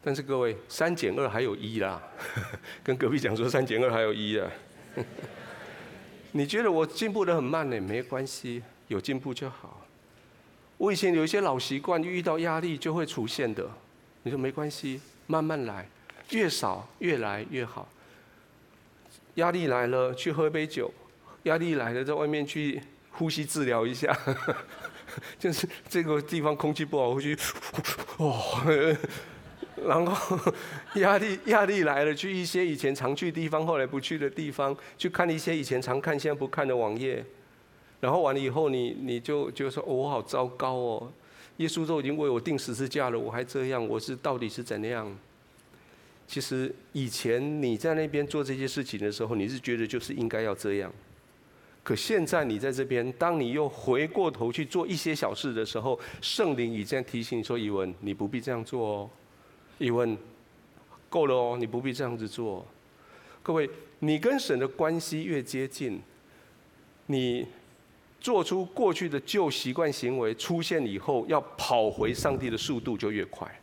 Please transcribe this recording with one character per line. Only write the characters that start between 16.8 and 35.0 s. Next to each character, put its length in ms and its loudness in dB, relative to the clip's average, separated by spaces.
越 200 2
来 300 -2
越 160 -4
好。” 240 -10
压 140 4
力 160 0
来 200 4
了， 280 2
去 180 -2
喝 160 2
杯 180 0
酒； 200 -4
压 160 4
力 160 2
来 180 0
了， 120 0
在 100 0
外 120 2
面 200 0
去 340 -2
呼 180 -2
吸 160 -2
治 200 0
疗 220 4
一 60 0
下。 240 2
<laughs> 680 -12
就 140 0
是 160 0
这 140 2
个 180 4
地 200 -2
方 140 4
空 200 2
气 100 0
不 140 0
好， 160 4
回 80 0
去， 160 0
<laughs> 420 -6
哦， 800 4
<laughs> 600 -14
然 200 6
后 460 2
压 240 6
力， 280 2
压 180 8
力 180 4
来 220 6
了， 100 4
去 200 -2
一 100 0
些 220 2
以 80 0
前 200 2
常 200 0
去 160 0
的 20 -8
地 160 -2
方， 180 2
后 120 2
来 80 2
不 140 -4
去 180 -4
的 100 0
地 220 -4
方， 260 0
去 100 0